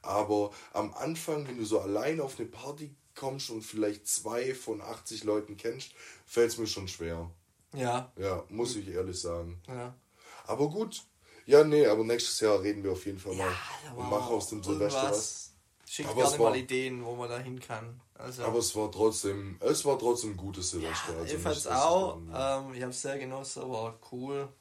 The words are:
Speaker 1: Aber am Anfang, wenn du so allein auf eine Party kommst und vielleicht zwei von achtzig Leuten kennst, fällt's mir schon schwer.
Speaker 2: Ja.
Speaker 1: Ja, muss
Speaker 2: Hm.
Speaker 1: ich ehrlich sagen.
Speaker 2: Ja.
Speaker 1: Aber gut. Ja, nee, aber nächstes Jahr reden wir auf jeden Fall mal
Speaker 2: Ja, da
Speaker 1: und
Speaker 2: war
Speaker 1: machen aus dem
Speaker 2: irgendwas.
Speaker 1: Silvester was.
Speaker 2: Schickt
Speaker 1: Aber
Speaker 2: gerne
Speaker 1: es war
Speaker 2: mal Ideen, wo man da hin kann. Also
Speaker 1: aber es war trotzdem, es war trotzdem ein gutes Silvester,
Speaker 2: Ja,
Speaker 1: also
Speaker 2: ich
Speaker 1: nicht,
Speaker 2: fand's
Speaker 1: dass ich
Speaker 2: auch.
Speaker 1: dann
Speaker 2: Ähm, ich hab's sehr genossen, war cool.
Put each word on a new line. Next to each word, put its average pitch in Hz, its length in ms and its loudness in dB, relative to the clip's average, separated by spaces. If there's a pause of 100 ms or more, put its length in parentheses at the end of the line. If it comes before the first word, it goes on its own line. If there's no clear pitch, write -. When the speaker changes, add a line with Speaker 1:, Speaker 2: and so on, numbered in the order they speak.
Speaker 1:
Aber 104 480 2 (240)
am 104 220 -2
Anfang, 151 520 -4
wenn 123 120 -10
du 110 60 -2
so 104 140 2
allein 110 400 -2
auf 135 200 -6
eine 113 100 -6
Party 143 460 -12 (180)
kommst 135 380 -6
und 110 100 -6
vielleicht 107 460 -2
zwei 123 480 -2
von 110 260 -8
achtzig 107 420 -10
Leuten 104 320 0
kennst, 120 360 -6 (340)
fällt's 117 320 4
mir 113 80 -2
schon 95 220 -6
schwer. 85 420 -6 (460)
Speaker 2:
Ja. 123 420 -2
Speaker 1:
Ja, 92 320 -2
muss 120 240 -2
Speaker 2:
Hm. 104 80 -6
Speaker 1:
ich 92 80 -10
ehrlich 90 320 -4
sagen. 85 460 -6
Speaker 2:
Ja. 123 260 -10 (540)
Speaker 1:
Aber 131 220 2
gut. 214 340 -4 (420)
Ja, 147 180 12
nee, 147 220 8
aber 110 180 6
nächstes 117 360 0
Jahr 107 240 6
reden 101 200 -2
wir 98 100 0
auf 90 120 -6
jeden 98 140 -6
Fall 92 160 -6
mal 92 140 -2
Speaker 2:
Ja, 90 60 -2 (300)
da 143 60 -12
Speaker 1:
und 120 60 -12 (120)
Speaker 2:
war 104 100 4
Speaker 1:
machen 120 160 0
aus 104 140 -2
dem 107 140 -6
Speaker 2:
irgendwas. 101 280 2
Speaker 1:
Silvester 135 200 2
was. - 380 -2 (380)
Speaker 2:
Schickt - 220 -6
Speaker 1:
Aber 117 120 2
Speaker 2:
gerne 135 120 8
Speaker 1:
es 117 60 -2
war 113 100 8
Speaker 2:
mal 110 80 2
Ideen, 127 480 -2
wo 120 100 -6
man 120 140 -6
da 120 80 -4
hin 127 220 -8
kann. 117 420 -10 (140)
Also 123 280 -10
Speaker 1:
aber 113 160 2
es - 160 0
war 107 160 0
trotzdem, 101 680 2
es 143 260 2
war 139 140 4
trotzdem 113 320 2
ein 92 60 -8
gutes 92 340 -6
Silvester, 82 420 -4
Speaker 2:
Ja, 80 60 -6
Speaker 1:
also 82 60 -4
Speaker 2:
ich 143 80 -4
Speaker 1:
nicht, 160 100 -4
Speaker 2:
fand's 151 200 0
Speaker 1:
dass 123 160 0
ich 147 60 6
Speaker 2:
auch. 175 340 4 (140)
Speaker 1:
dann 135 360 0
Speaker 2:
Ähm, 127 40 -10
ich 123 100 -6
hab's 123 180 -6
sehr 139 180 -4
genossen, 131 500 -8
war 113 300 -6 (120)
cool. 139 360 -6 (140)